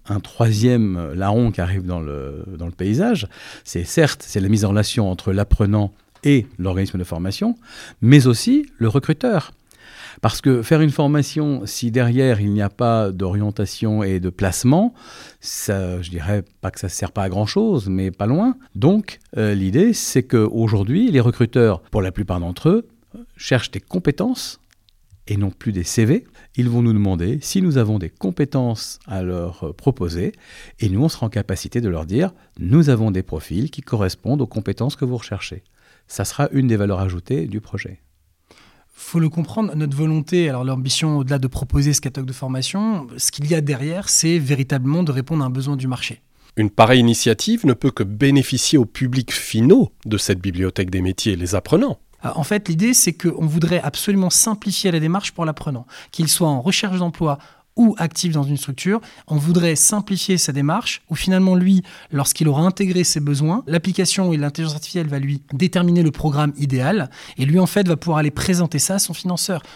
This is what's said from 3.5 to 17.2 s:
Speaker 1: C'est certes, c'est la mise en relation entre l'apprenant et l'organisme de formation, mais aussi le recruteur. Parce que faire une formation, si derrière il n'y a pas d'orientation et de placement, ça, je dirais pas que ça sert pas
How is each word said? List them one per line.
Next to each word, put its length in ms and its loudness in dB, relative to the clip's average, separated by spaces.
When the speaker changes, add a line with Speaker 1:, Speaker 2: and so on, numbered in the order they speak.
Speaker 1:
C'est 200 -6
certes, 440 0
c'est 120 -4
la 100 0
mise 160 2
en 40 2
relation 420 0
entre 200 -4
l'apprenant 600 2
et 240 4
l'organisme 400 -2
de 60 -4
formation, 520 -4
mais 240 8
aussi 400 2
le 80 2
recruteur. 640 0
Parce 200 0
que 220 4
faire 180 4
une 80 6
formation, 760 0
si 260 -4
derrière 500 2
il 100 0
n'y 100 2
a 80 0
pas 400 0
d'orientation 920 -2
et 160 0
de 100 -2
placement, 640 2
ça, 640 -4
je 80 -10
dirais 340 -2
pas 120 -6
que 80 -14
ça 100 -6
sert 240 -8
pas 100 -2